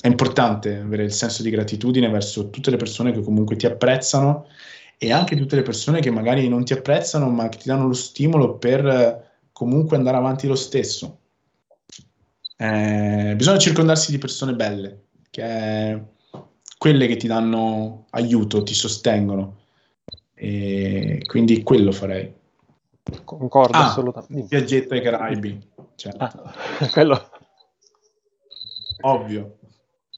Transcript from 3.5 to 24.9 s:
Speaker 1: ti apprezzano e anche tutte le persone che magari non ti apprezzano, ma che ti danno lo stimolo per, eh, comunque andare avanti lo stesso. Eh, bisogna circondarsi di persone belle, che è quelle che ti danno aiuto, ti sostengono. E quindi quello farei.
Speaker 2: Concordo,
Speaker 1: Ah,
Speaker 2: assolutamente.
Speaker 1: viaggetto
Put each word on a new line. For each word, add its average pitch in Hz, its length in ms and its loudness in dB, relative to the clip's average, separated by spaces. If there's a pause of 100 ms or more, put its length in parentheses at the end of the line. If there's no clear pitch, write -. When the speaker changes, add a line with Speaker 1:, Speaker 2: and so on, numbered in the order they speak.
Speaker 1:
ti 120 100 2
apprezzano 139 800 2 (520)
e 113 140 0
anche 165 240 2
tutte 139 180 -2
le 135 80 4
persone 143 380 0
che 131 100 0
magari 120 380 0
non 123 160 0
ti 123 80 -2
apprezzano, 143 580 0
ma 117 180 0
che 113 100 -12
ti - 100 -12
danno 135 180 0
lo 127 60 2
stimolo 143 680 0
per, 135 260 2
eh, 123 460 2 (220)
comunque 151 440 0
andare 131 200 2
avanti 135 320 -2
lo 135 80 0
stesso. - 640 -4 (1400)
Eh, 104 800 0
bisogna 165 220 4
circondarsi 160 520 4
di 139 80 -2
persone 131 360 -6
belle, 101 500 -6 (260)
che 110 120 -12
è 110 600 -4 (760)
quelle 139 300 4
che 117 100 0
ti 117 120 -4
danno 113 840 -2
aiuto, 113 520 0
ti - 120 -4
sostengono. 101 840 -2 (760)
E 101 920 -2
quindi 113 360 4
quello 101 300 6
farei. 95 420 -6 (880)
Speaker 2:
Concordo, 131 540 4
Speaker 1:
Ah, 143 80 6
Speaker 2:
assolutamente. 123 600 -4
Speaker 1:
viaggetto 131 440 0